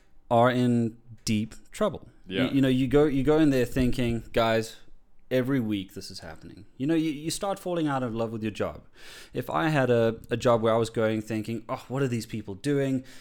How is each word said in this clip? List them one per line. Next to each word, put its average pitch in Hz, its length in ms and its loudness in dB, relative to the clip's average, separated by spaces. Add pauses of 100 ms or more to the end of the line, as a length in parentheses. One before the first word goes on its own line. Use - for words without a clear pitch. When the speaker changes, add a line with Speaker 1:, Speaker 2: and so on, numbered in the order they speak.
(300)
Speaker 1:
are 120 200 6
in 120 460 2 (280)
deep 113 300 0 (160)
trouble. 185 380 -4 (180)
Speaker 2:
Yeah. 185 180 0
Speaker 1:
You, - 120 0
you 139 60 4
know, 135 60 4
you 131 200 2
go, 143 160 6
you 139 180 2
go 151 160 4
in 156 120 6
there 127 160 4
thinking, 120 560 0 (100)
"Guys, 113 440 2 (540)
every 127 300 0
week 104 320 -4
this - 180 -14
is 95 100 -14
happening." 82 440 -18 (140)
You 131 80 -4
know, 160 80 2
you, 160 160 2
you 151 200 -6
start 196 280 -4
falling 170 300 -2
out 135 140 -2
of 117 120 -4
love 113 160 -2
with 110 120 -8
your 107 100 -2
job. 90 280 -6 (540)
If 127 160 -6
I 156 180 0
had 135 220 2
a, 113 260 4 (140)
a 120 80 0
job 117 240 4
where 113 100 4
I 113 60 4
was 113 100 0
going 110 320 0
thinking, 110 480 -6
"Oh, 127 200 -8
what 135 140 -2
are 135 60 2
these 117 160 -4
people 107 300 -10
doing? 135 500 -2 (160)